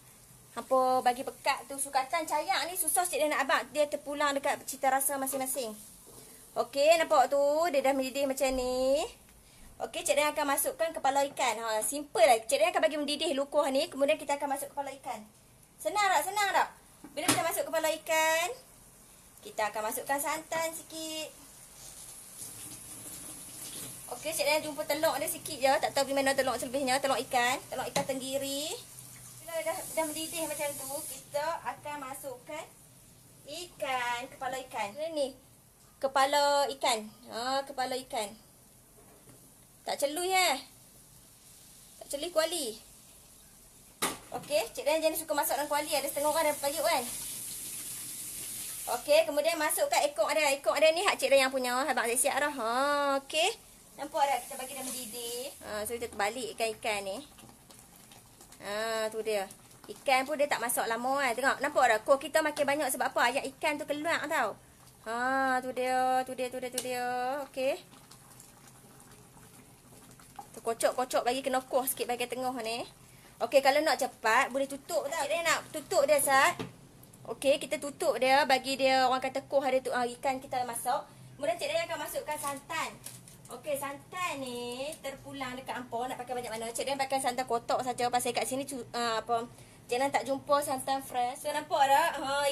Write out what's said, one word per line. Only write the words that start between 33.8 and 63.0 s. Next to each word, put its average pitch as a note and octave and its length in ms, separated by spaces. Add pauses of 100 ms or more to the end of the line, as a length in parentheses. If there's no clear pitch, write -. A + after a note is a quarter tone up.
kepala C4 280 (120)
ikan. A3 260
Ini D#4 180
ni, C#4+ 160 (720)
kepala C#4+ 680 (100)
ikan. A3+ 300 (240)
Ha, C4 340
kepala C4 400
ikan. A3 220 (1500)
Tak - 160
celui, D#4 320
eh. F4 320 (1400)
Tak - 80
celui D4 180
kuali. D#4+ 580 (1400)
Okey, D4+ 480
Cik A#3 80
Dayan D#4 160
jenis D#4+ 240
suka - 80
masak C#4+ 240
dalam D4 160
kuali. D4 240
Ada C#4 160
setengah D4 160
orang D#4 240
dah C#4+ 80
payuk C#4+ 240
kan. D4 200 (2000)
Okey, D4+ 240
kemudian D#4 320
masukkan D4+ 480
ekor D4+ 240
ada. - 240
Ekor B3 240
ada D#4 160
ni E4+ 80
hak G4 160
Cik B3+ 160
Dayan C4+ 160
punya. B3+ 240 (160)
Abang A#3+ 160
siap-siap B3 320
dah. D4 160
Ha, A#3+ 160 (560)
okey. E4+ 320 (400)
Nampak C#4+ 320
tak B3+ 160
kita B3+ 160
bagi C4 160
dah B3+ 80
mendidih? A#3+ 600 (200)
Ha, G#3 240
so A#3 80
kita A#3 160
terbalikkan A3 640
ikan G#3+ 240
ni. G3+ 240 (1400)
Ha, A3 480
tu A3 160
dia. G#3 240 (400)
Ikan C4 400
pun D4+ 80
dia C#4 80
tak C#4+ 160
masak A#3+ 240
lama B3 400
kan. B3 80
Tengok, A#3+ 320
nampak C#4+ 240
tak? G#3+ 160
Kuah C#4 160
kita D#4 240
makin D4 240
banyak C#4+ 240
sebab B3+ 160